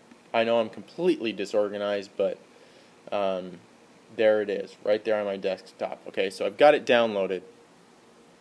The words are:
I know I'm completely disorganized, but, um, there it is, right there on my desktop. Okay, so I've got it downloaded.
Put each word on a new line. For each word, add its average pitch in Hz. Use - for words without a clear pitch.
I 117
know 117
I'm 110
completely 117
disorganized, 101
but, 95
um, 92
there 107
it 101
is, -
right 107
there 110
on 104
my 98
desktop. -
Okay, 98
so 98
I've 101
got 147
it -
downloaded. 101